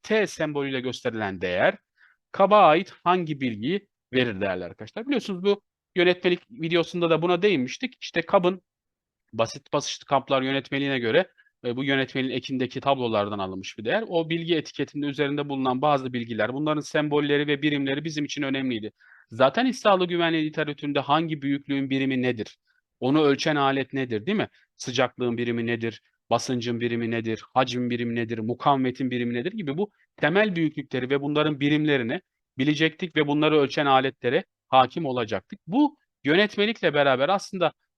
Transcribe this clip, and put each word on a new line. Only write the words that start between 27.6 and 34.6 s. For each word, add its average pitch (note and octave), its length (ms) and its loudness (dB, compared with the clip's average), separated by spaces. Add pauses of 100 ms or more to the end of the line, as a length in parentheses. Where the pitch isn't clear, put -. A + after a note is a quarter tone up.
birimi A#2+ 240 -4
nedir? A#2 240 -4
Mukavemetin B2+ 720 0
birimi A#2+ 240 -2
nedir C3 180 -6
gibi D#3+ 260 -6
bu G3+ 120 -4 (260)
temel F#3 400 2
büyüklükleri C3+ 540 -2
ve C#3 100 2
bunların D3 400 0
birimlerini D3 600 0 (380)
bilecektik D#3 580 0
ve D3+ 100 4
bunları D3+ 320 2
ölçen C#3+ 280 2
aletlere C3 580 2 (240)